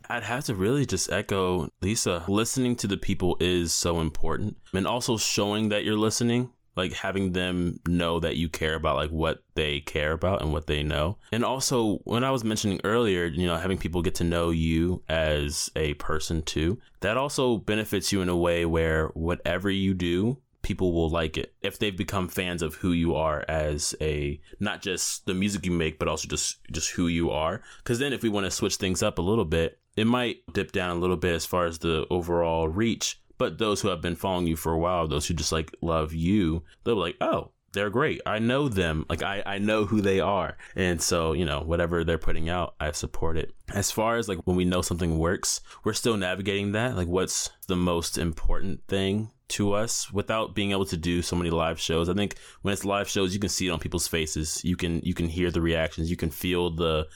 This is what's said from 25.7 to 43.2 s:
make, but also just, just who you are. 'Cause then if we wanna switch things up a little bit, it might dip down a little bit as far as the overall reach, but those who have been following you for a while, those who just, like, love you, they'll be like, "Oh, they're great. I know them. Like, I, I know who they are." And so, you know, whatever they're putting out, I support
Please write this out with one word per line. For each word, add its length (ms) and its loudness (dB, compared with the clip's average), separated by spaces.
make, 280 0
but 80 0
also 200 -2
just, 300 -4
just 200 -4
who 140 0
you 240 2
are. 320 -2
'Cause 160 -2
then 140 -2
if 100 -4
we 60 2
wanna 200 0
switch 280 -2
things 260 0
up 160 0
a 20 0
little 240 2
bit, 320 0
it 120 2
might 300 0
dip 180 -2
down 260 -2
a 20 0
little 180 2
bit 180 2
as 100 -2
far 220 0
as 120 -4
the 300 0
overall 580 2
reach, 520 0
but 200 -2
those 240 0
who 80 0
have 120 -2
been 140 -2
following 320 0
you 80 2
for 160 -2
a 80 2
while, 280 2
those 200 -2
who 60 -2
just, 180 -2
like, 300 -2
love 320 0
you, 500 2
they'll 120 0
be 60 0
like, 180 -4
"Oh, 300 0
they're 160 0
great. 380 0
I 100 0
know 320 2
them. 400 0
Like, 140 -2
I, 220 -2
I 120 -4
know 280 2
who 160 2
they 180 4
are." 360 0
And 260 0
so, 320 0
you 100 0
know, 180 -2
whatever 420 0
they're 160 0
putting 280 4
out, 320 -2
I 120 -2
support 440 -2